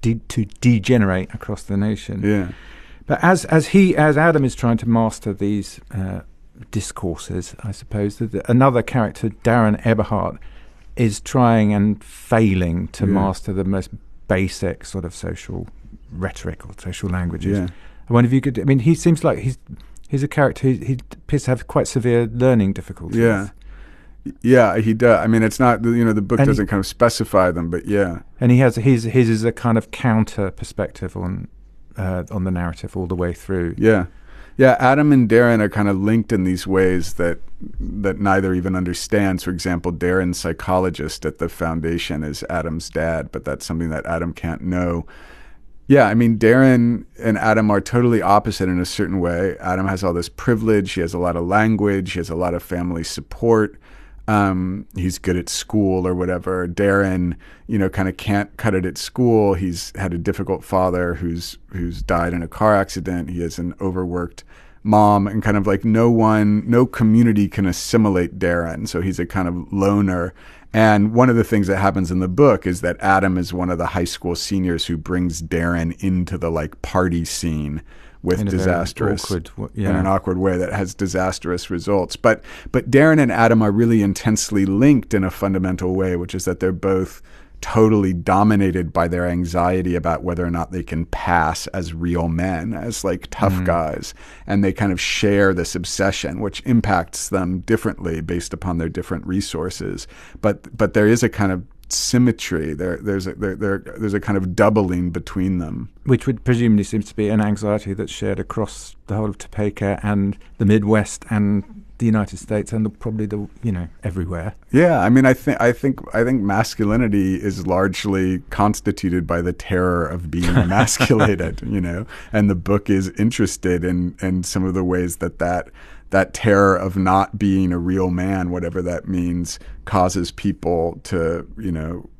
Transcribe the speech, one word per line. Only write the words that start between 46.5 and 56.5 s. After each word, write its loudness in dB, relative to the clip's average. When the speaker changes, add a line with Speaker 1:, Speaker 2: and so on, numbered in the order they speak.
Speaker 2:
and 0
Adam 2
are 4
totally 2
opposite 2
in 0
a 0
certain -2
way. 0
Adam -2
has -4
all 2
this -2
privilege, 0
he -4
has -4
a -4
lot -2
of -4
language, 2
he -6
has -6
a -6
lot -2
of -6
family -6
support. 0
Um, 0
he's -4
good -2
at -6
school 0
or 0
whatever. -2